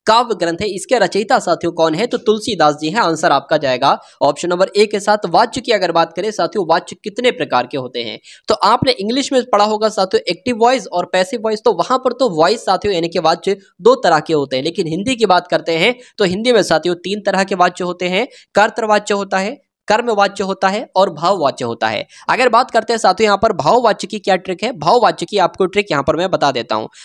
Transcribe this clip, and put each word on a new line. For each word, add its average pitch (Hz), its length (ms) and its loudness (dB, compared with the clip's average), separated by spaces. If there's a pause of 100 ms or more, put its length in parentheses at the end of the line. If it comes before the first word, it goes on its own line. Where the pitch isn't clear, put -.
काव्य 233 280 2
ग्रंथ 170 260 -4
है, 214 80 -4
इसके 202 300 -2
रचयिता 202 400 0
साथियों 170 340 -2
कौन 160 220 0
है, 214 120 -2
तो 240 120 -4
तुलसीदास 196 560 0
जी 156 140 -6
हैं। 220 120 -2
आंसर 165 300 2
आपका 147 280 0
जाएगा 135 380 2 (260)
ऑप्शन 147 260 0
नंबर 180 260 0
ए 208 100 4
के 202 140 -2
साथ। 208 300 0
वाच्य 226 320 2
की 247 100 -2
अगर 185 220 0
बात 165 220 2
करें 196 160 -4
साथियों, 175 360 -4
वाच्य 165 360 -2
कितने 247 300 -2
प्रकार 123 340 -2
के 143 100 -8
होते 123 260 -6
हैं, 110 160 -10 (300)
तो 214 60 2 (100)
आपने 247 280 2
इंग्लिश 233 400 -4
में 254 120 2
पढ़ा 208 200 2
होगा 214 260 0
साथियों 208 380 0
एक्टिव 214 280 -4
वॉइस 233 320 2
और 175 240 -4
पैसिव 185 300 -2
वॉइस, 220 180 -4
तो 233 120 4
वहां 254 260 0
पर 254 140 -2
तो 247 220 0
वॉइस 185 300 2
साथियों 202 280 0
यानी 170 160 0
कि 175 120 -2
वाच्य 170 360 0 (240)
दो 233 160 6
तरह 170 240 2
के 160 120 -4
होते 139 220 -2
हैं, 131 80 -4
लेकिन 170 260 -4
हिंदी 208 260 -2
की 226 120 -2
बात 180 200 2
करते 165 300 -2
हैं 214 180 2 (220)
तो 208 80 2
हिंदी 214 280 0
में 202 100 4
साथियों 170 400 0
तीन 202 200 -6
तरह 190 200 0
के 196 140 -4
वाच्य 180 260 0
होते 180 260 -4
हैं। 196 180 -2 (280)
कर्तृवाच्य 214 580 0
होता 196 260 -4
है, 196 220 -6 (260)
कर्मवाच्य 202 560 0
होता 190 240 -2
है 208 180 -4 (100)
और 196 160 4
भाववाच्य 156 540 -2
होता 113 220 -2
है। 107 180 -4 (240)
अगर 226 200 2
बात 240 220 2
करते 226 220 0
हैं 226 40 -2
साथियों 220 280 2
यहाँ 202 120 2
पर 185 160 0
भाववाच्य 202 540 0
की 214 120 -8
क्या 190 180 0
ट्रिक 185 260 -8
है, 226 100 -2
भाववाच्य 185 520 2
की - 120 -4
आपको 180 280 0
ट्रिक 202 260 -2
यहाँ 143 120 0
पर 151 120 0
मैं 180 160 -2
बता 147 200 0
देता 117 240 -4
हूँ। 110 120 -4 (180)